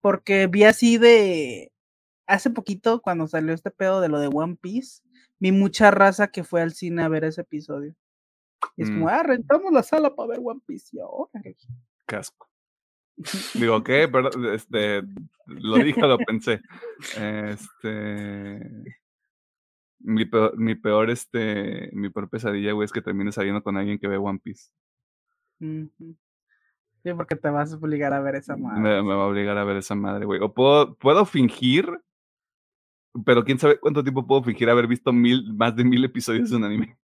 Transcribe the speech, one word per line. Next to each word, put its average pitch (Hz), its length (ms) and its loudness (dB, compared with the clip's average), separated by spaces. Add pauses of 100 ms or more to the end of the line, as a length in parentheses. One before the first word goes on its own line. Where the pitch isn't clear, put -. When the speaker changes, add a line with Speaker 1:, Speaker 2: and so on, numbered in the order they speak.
Speaker 1:
Porque 196 460 2
vi 196 180 6
así 233 340 6
de, 185 720 6 (540)
hace 196 240 0
poquito, 226 500 -2
cuando 170 260 -2
salió 160 280 -2
este 170 160 -10
pedo 190 320 -2
de 170 80 0
lo 147 100 0
de 143 120 -2
One 160 280 -4
Piece, 226 420 -10 (380)
vi 185 100 2
mucha 196 400 4
raza 196 380 4
que 180 160 -8
fue 170 160 -2
al 165 140 -2
cine 170 280 -6
a 165 60 0
ver 156 160 -2
ese 160 160 -6
episodio. 151 540 -12 (840)
Y - 60 -8
es 214 80 -4
como, 160 160 -2
Speaker 2:
Mm. - 20 0
Speaker 1:
"Ah, 254 140 0
rentamos 302 500 0
la 254 100 4
sala 302 320 0
pa' - 120 -8
ver 226 160 -6
One 240 240 -10
Piece", - 260 -16
y - 60 -14
yo, 175 100 -12
"Órale". - 480 -14 (500)
Speaker 2:
Qué 107 100 -8
asco. - 320 -14 (1040)
Digo, 113 280 2
¿qué? 143 260 2
Pero, 131 220 0 (240)
este, 104 480 -2 (440)
lo 107 320 -2
dije, 143 240 2
lo 135 160 6
pensé. 110 420 -2 (580)
Este, 104 1400 -10 (1400)
mi 110 260 0
peor, 110 320 0
mi 113 160 0
peor, 107 360 2
este, 110 800 -6
mi 101 180 -6
peor 98 180 -10
pesadilla, 104 440 -4
güey, 104 140 -2
es 104 60 -12
que 113 100 -6
termine 98 300 -6
saliendo 101 300 -4
con 101 140 -6
alguien 101 220 -4
que 101 100 -6
ve 98 100 -2
One 98 240 -6
Piece. - 280 -18 (920)
Speaker 1:
Ujú. 156 560 -12 (880)
Sí, 175 100 -6
porque 165 220 -6
te 147 140 -4
vas 147 220 -2
a 156 40 -14
obligar 151 380 -2
a 139 60 -2
ver 139 160 -4
esa - 200 -10
madre. 104 240 -6
Speaker 2:
Me, 107 220 2
me 98 120 -2
va 98 100 0
a 98 40 0
obligar 101 300 -2
a 101 60 -2
ver 101 120 -2
esa 98 180 -6
madre, 101 300 -4
güey. 98 160 -2
O 104 120 -2
puedo, 139 440 4
puedo 160 300 4
fingir, 127 600 2 (1400)
pero 120 200 4
quién 131 140 0
sabe 147 200 4
cuánto 147 240 0
tiempo 131 240 -4
puedo 135 160 4
fingir 117 280 0
haber 120 180 4
visto 123 240 0
mil, 120 420 2
más 113 220 0
de 120 80 2
mil 127 200 4
episodios 120 460 -2
de 120 60 0
un 110 80 0
anime. 107 400 -4